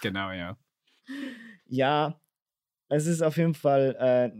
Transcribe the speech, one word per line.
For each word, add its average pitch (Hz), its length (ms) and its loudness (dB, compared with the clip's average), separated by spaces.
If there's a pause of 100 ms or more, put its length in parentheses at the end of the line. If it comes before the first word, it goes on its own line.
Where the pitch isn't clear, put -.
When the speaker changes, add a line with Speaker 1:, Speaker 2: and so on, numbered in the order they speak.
Speaker 1:
genau, 98 300 -4
ja. 90 240 -10 (1080)
Speaker 2:
Ja, 147 560 0 (680)
es 151 180 0
ist 170 140 0
auf 156 160 0
jeden 165 180 2
Fall, 139 440 2
äh, 123 260 4 (140)